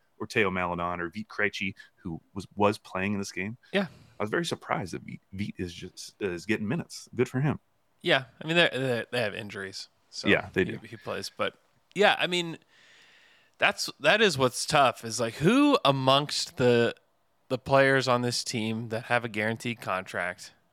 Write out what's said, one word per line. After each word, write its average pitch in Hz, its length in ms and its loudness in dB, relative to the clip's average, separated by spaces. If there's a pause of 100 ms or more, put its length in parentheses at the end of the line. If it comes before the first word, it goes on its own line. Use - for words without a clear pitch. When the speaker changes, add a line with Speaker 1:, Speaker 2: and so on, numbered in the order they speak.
(180)
Speaker 1:
or 107 80 -8
Teo 101 240 2
Maledon 87 480 -4
or 87 120 -6
Vit 107 180 -12
Krejci, 101 460 -4 (220)
who 82 260 -10 (100)
was, 95 140 -12 (100)
was 104 220 4
playing 95 340 -4
in 98 60 -4
this 98 120 -8
game. 104 280 -8 (120)
Speaker 2:
Yeah. 190 160 0 (320)
Speaker 1:
I - 40 -2
was 107 80 -4
very 170 160 0
surprised - 480 -4
that - 80 -10
Vit, - 180 -14 (140)
Vit 104 240 -6
is 87 160 -8
just, - 460 -16
is 90 260 -4
getting 107 200 0
minutes. - 480 -6
Good 117 140 0
for 127 120 -4
him. 143 200 0 (400)
Speaker 2:
Yeah. 143 240 2 (180)
I - 40 -12
mean, 165 100 0
they're, 170 160 6
they're, 123 400 -2
they 120 80 0
have 101 140 -2
injuries. 98 540 -12 (200)
So - 180 -8
Speaker 1:
Yeah, 95 280 2
they 92 100 4
Speaker 2:
he, 101 80 -2
Speaker 1:
do. - 100 -10
Speaker 2:
he 110 140 -16
plays. 98 400 -10
But, 104 160 -4 (420)
yeah, 185 240 4
I 151 80 0
mean, 170 300 -2 (1040)
that's, - 320 0 (100)
that 185 220 6
is 165 160 4
what's 127 260 2
tough 135 400 4
is, 113 160 -6
like, 113 140 -2
who 269 500 4
amongst 139 720 2
the 120 380 4 (540)
the 127 100 -2
players 135 500 4
on 123 140 2
this 123 220 -2
team 113 440 -4
that 113 160 -6
have 120 200 0
a 120 40 -8
guaranteed 110 520 -4
contract, 92 720 -6 (200)